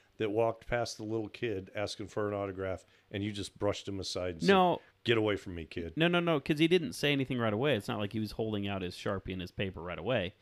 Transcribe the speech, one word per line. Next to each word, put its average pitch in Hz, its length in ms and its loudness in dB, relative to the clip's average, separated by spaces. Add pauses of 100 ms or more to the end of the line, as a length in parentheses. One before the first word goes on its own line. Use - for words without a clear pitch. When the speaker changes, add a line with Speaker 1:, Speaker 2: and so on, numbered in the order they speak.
(180)
Speaker 1:
that 110 120 0
walked 113 380 2
past 120 300 -2
the 110 60 -10
little 107 260 -2
kid 98 460 -4
asking 101 340 -4
for 104 180 -2
an 104 60 -2
autograph, 95 520 -4 (240)
and 101 140 -2
you 107 80 0
just 101 260 -6
brushed 101 300 0
him 98 140 -4
aside 90 340 -4
and 117 120 -2
Speaker 2:
No. 185 280 8
Speaker 1:
said, - 300 -12
"Get 120 120 6
away 107 200 4
from 90 180 -8
me, 82 100 -6
kid." 82 300 -8
Speaker 2:
No, 160 140 4
no, 175 100 4
no, 165 220 2
'cause 151 180 0
he 165 80 6
didn't 165 260 2
say 147 200 2
anything 135 260 0
right 113 140 2
away. 127 220 2
It's 107 120 -2
not 107 120 -2
like 101 120 -2
he 107 80 -2
was 107 140 -4
holding 107 340 -2
out 98 140 -2
his 90 140 -6
Sharpie 98 360 -4
and 92 100 -6
his 87 100 -8
paper 92 300 -4
right 85 160 -6
away. 92 440 0